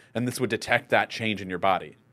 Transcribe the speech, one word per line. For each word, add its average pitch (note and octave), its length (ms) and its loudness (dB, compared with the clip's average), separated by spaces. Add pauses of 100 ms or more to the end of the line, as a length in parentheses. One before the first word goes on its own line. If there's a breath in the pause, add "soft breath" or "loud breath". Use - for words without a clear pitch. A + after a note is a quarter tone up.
(140 soft breath)
and A#2 140 0
this A#2+ 120 -4
would A#2+ 100 0
detect A#2 400 0
that A2 200 4
change G#2+ 320 -4
in F#2 80 -10
your F2+ 100 -4
body. F2 360 0 (180)